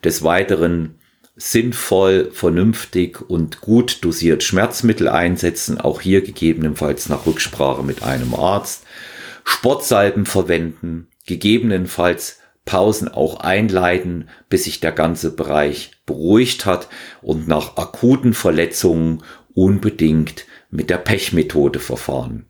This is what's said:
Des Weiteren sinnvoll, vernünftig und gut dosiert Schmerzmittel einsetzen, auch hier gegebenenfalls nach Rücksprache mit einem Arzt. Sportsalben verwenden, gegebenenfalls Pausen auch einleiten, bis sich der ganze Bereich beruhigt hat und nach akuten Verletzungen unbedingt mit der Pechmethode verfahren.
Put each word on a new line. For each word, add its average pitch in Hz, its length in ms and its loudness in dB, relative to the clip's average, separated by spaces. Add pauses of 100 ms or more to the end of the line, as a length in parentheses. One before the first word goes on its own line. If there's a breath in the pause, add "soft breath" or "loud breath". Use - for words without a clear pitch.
Des 78 200 -2
Weiteren 85 720 0 (400 soft breath)
sinnvoll, 98 960 2
vernünftig 90 960 0
und 82 320 -4
gut 120 420 2
dosiert 82 400 2
Schmerzmittel 110 640 0
einsetzen, 87 720 0
auch - 220 -2
hier 95 200 4
gegebenenfalls 78 880 -2
nach 71 180 -4
Rücksprache 69 580 -2
mit 67 200 -6
einem 62 320 -4
Arzt. 95 480 -2 (640 loud breath)
Sportsalben 101 800 2
verwenden, 82 840 -2 (180)
gegebenenfalls 92 1120 0 (260 soft breath)
Pausen 101 440 0
auch - 320 -2
einleiten, 92 880 0 (180 loud breath)
bis 92 160 2
sich - 160 -8
der 80 140 -2
ganze 82 420 -2
Bereich 73 560 -2 (140)
beruhigt 92 600 2
hat 92 220 -2 (340 loud breath)
und 80 240 -4
nach 78 300 -2
akuten 127 580 2
Verletzungen 82 880 0 (320 loud breath)
unbedingt 92 920 2 (260 loud breath)
mit - 180 -4
der 87 80 2
Pechmethode 76 840 0
verfahren. 64 720 -6